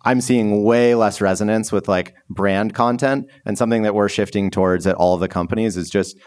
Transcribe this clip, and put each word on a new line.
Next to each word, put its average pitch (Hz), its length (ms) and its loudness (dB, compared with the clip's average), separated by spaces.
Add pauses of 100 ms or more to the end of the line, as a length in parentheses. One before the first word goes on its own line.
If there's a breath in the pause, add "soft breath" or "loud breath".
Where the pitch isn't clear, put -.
I'm 127 160 2
seeing 113 420 2
way 120 320 4
less 107 260 2
resonance 104 520 0
with, 98 160 -2
like, 90 260 -2 (160 soft breath)
brand 98 420 -2
content. 127 540 0 (180 loud breath)
And 104 140 -4
something 113 240 0
that 104 140 0
we're 104 120 2
shifting 98 400 -2
towards 92 380 0
at 95 80 2
all 90 240 2
the 92 80 -2
companies 90 500 -4
is 85 140 -8
just 95 260 -2 (100)